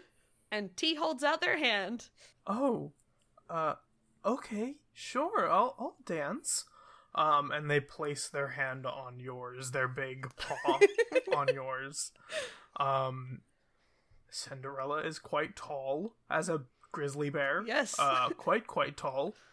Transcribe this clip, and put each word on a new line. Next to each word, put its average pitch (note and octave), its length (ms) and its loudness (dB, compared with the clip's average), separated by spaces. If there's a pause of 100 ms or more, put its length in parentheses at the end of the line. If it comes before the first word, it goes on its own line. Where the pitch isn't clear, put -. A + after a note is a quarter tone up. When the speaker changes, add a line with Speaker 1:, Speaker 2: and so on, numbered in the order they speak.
(520)
Speaker 1:
And G#3 260 -4
T D#4+ 180 2
holds D4+ 280 0
out D#4+ 180 2
their F4 160 2
hand. A3 520 0 (400)
Speaker 2:
Oh, G#3 440 0 (560)
uh, D#3+ 240 0 (500)
okay, A#3 520 -2 (180)
sure, C#4+ 580 0
I'll, G#3 260 4
I'll C#4+ 280 -8
dance. E3 580 -2 (500)
Um, D3 380 4
and D3+ 180 -2
they D3 120 6
place D3 480 -6
their C#3+ 200 -2
hand C3 360 -4
on B2+ 340 -6
yours, B2+ 520 -8
their C3 180 4
big C3 380 -6 (100)
paw - 420 0 (260)
Speaker 1:
<laughs> G4 300 2
Speaker 2:
on C#3+ 180 2
yours. C3+ 580 -6 (680)
Um, C3 640 0 (880)
Cinderella C#3 680 -4
is D#3 200 -4
quite - 360 0
tall D3 600 -4 (140)
as D#3+ 200 2
a D#3 120 2 (300)
grizzly C#3+ 380 -2
bear. C#3+ 360 2
Speaker 1:
Yes. A3+ 340 0
Speaker 2:
Uh, B2+ 300 4
quite, - 380 0
quite C#3+ 300 0
tall, C#3+ 380 -2 (180)